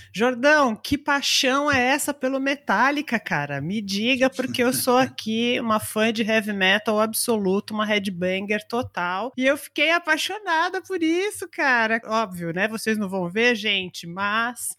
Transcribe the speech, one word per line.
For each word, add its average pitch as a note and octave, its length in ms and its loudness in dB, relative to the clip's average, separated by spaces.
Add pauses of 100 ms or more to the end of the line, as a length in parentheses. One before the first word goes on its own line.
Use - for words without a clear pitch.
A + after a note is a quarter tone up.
(140)
Jordão, B3+ 600 4
que - 240 -4
paixão C#4+ 720 0
é C4+ 180 4
essa C#4 260 0
pelo C4+ 260 -2
Metallica, C4+ 800 0
cara? C#3+ 400 -2
Me G3 220 -4
diga, A#3 480 0
porque B3+ 340 -2
eu B3+ 80 4
sou B3 240 2
aqui A#3+ 640 0
uma A3 220 0
fã A3 320 0
de A3 100 -2
heavy G#3+ 300 0
metal G#3 480 2
absoluto, G#3+ 720 0
uma G#3+ 120 -2
headbanger G3+ 840 -2
total, G3+ 680 -4
e B3+ 100 0
eu C#4 120 4
fiquei D#4 340 -2
apaixonada F4 920 0
por F4+ 220 -4
isso, F4+ 480 -2
cara. A#3 540 2
Óbvio, F#3 480 -2
né? G3 160 0
Vocês A3 280 -2
não G3+ 120 -4
vão F#3 200 -2
ver, A#3 240 2
gente, G3 540 -4
mas G#3 720 -4